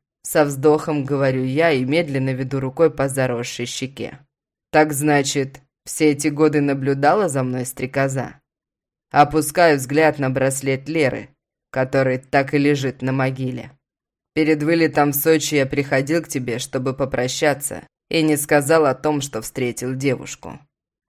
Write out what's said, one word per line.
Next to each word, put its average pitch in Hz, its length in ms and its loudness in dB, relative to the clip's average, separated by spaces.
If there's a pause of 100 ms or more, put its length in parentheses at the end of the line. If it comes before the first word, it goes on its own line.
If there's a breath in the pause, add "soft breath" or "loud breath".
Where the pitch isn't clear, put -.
(240)
Со 160 200 2
вздохом 147 640 2
говорю 131 400 0
я 156 260 2
и 127 140 0
медленно 135 460 0
веду 135 280 -4
рукой 135 320 2
по 139 160 -2
заросшей 123 580 -4
щеке. - 540 -10 (540)
«Так 151 180 4
значит, 139 720 0 (240)
все 151 260 2
эти 147 160 -2
годы 151 320 2
наблюдала 143 720 2
за 135 140 -2
мной, 127 220 -4
стрекоза?» 135 760 -4 (680)
Опускаю 147 680 4
взгляд 147 420 2
на 135 100 0
браслет 135 600 -2
Леры – 139 400 -2 (420)
который 131 480 0
так 139 340 0
и 147 40 2
лежит 139 440 0
на 131 100 -2
могиле. 131 600 -4 (600)
Перед 156 300 2
вылетом 151 480 2
в 139 40 -6
Сочи 156 400 2
я 139 100 2
приходил 143 580 -2
к - 60 -16
тебе, 123 280 -6
чтобы 131 360 -6
попрощаться, 143 920 -4 (240)
и 165 120 2
не 156 160 2
сказал 147 480 4
о 131 100 2
том, 151 240 -2
что 135 220 -8
встретил 123 520 -6
девушку. - 640 -6 (520)